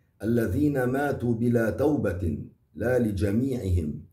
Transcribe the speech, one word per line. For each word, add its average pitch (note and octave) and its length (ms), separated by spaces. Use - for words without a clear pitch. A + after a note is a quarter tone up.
الذين A#2+ 600
ماتوا B2 500
بلا A2+ 360
توبة، G2 760
لا B2 240
لجميعهم، G2 1120